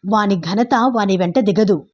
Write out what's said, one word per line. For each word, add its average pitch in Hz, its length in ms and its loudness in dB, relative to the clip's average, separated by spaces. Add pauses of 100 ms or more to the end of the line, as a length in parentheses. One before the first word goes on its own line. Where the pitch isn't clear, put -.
(120)
వాని 202 280 2
ఘనత 208 340 -2
వాని 226 420 0
వెంట 175 220 0
దిగదు. 202 560 0